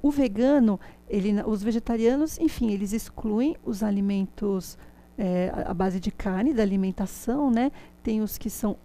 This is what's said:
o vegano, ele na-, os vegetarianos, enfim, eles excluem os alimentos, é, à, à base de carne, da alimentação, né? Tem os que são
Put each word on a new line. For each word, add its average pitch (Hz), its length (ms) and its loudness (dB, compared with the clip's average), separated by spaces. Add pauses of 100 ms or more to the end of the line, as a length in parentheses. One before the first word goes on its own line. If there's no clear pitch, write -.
o 285 80 4
vegano, 247 680 4 (300)
ele 202 240 0
na-, 202 160 0
os 208 160 0
vegetarianos, 233 760 0
enfim, 277 340 0
eles 196 200 -2
excluem 226 720 -2
os 208 180 -6
alimentos, 196 960 -2 (400)
é, 180 360 0
à, - 180 -6
à - 20 -4
base 185 280 0
de 202 100 -2
carne, 202 420 0
da 226 100 2
alimentação, 196 840 0
né? 247 220 2 (300)
Tem 220 200 0
os 208 160 -4
que - 120 -6
são 208 360 -2